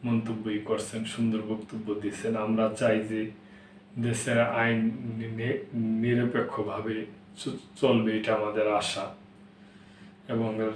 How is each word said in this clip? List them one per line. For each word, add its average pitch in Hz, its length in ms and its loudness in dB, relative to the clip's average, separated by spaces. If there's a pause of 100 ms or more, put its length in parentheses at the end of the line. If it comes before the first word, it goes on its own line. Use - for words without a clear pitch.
মন্তব্যই 110 540 0
করছেন, 110 460 -4
সুন্দর 113 340 0 (100)
বক্তব্য 107 520 -4
দিচ্ছেন। 113 340 -2
আমরা 110 440 2
চাই 110 300 4
যে 110 220 -2 (680)
দেশের 117 420 2
আইন 117 500 2 (460)
নি-, 117 260 -2 (100)
নিরপেক্ষভাবে 110 1300 0 (320)
চ-, - 220 -8 (160)
চলবে, 110 420 4
এটা 107 180 2
আমাদের 107 380 2
আশা। - 320 0 (1200)
এবং 113 220 0 (260)